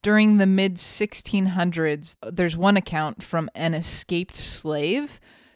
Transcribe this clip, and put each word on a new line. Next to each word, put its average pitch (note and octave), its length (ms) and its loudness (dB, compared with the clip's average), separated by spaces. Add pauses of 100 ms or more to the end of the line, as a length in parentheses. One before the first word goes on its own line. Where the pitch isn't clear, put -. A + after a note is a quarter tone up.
during G#3+ 340 6
the G3 80 6
mid F#3+ 340 2
sixteen - 680 -4
hundreds, E3 680 -2 (160)
there's F3 240 -2
one G3 220 4
account D#3 460 -4
from D#3+ 320 -4
an E3 180 -2
escaped E3+ 640 -6
slave D#3+ 840 -4 (360)